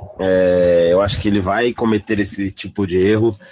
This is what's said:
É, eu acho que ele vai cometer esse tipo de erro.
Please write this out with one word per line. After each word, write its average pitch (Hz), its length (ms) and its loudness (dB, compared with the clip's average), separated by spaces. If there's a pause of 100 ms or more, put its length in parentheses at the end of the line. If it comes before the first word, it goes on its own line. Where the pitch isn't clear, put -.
(200)
É, 90 720 2
eu 90 100 4
acho 101 180 -2
que - 80 -4
ele 101 140 0
vai 110 320 -2
cometer 110 460 -2
esse 101 320 -6
tipo 98 340 -6
de 92 140 -2
erro. 107 360 2 (160)